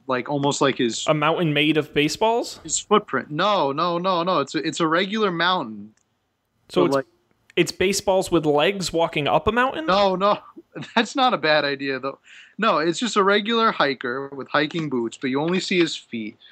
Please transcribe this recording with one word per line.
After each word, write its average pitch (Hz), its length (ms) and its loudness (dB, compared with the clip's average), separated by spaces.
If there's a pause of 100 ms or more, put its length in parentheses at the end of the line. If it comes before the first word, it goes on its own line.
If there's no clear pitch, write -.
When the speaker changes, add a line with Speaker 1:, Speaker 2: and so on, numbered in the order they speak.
Speaker 1:
like, 127 220 -4
almost 143 320 0
like 139 180 2
his 113 300 -2
Speaker 2:
A 156 60 2
mountain 156 380 2
made 151 240 2
of 147 160 0
baseballs? 220 720 0
Speaker 1:
his 156 160 -6
footprint. 202 540 0
No, 170 400 0
no, 170 260 -2
no, 175 240 0
no. 175 160 0
It's 139 160 -4
a, 156 100 -2
it's 151 140 -4
a 170 80 2
regular 190 460 0
mountain. 151 600 -2 (760)
Speaker 2:
So 180 140 2
Speaker 1:
But, 175 40 6
Speaker 2:
it's, 139 80 2
Speaker 1:
like, 135 120 0 (500)
Speaker 2:
it's 170 160 2
baseballs 190 580 0
with 160 160 2
legs 160 460 0
walking 165 340 0
up - 220 2
a - 40 2
mountain? 262 340 -2
Speaker 1:
No, 190 280 2
no. 196 240 2 (280)
<laughs> - 280 -14
That's 240 220 0
not 254 180 2
a 170 40 -2
bad 151 260 2
idea, 139 340 -4
though. 135 220 -8 (380)
No, 196 200 2
it's 160 220 0
just 226 160 -4
a 202 80 4
regular 214 480 2
hiker 139 560 -2
with 135 180 -12
hiking 151 420 -2
boots, 120 320 -4
but 135 100 -2
you 135 100 0
only 175 180 0
see 180 220 0
his 165 160 0
feet, 113 400 -10 (160)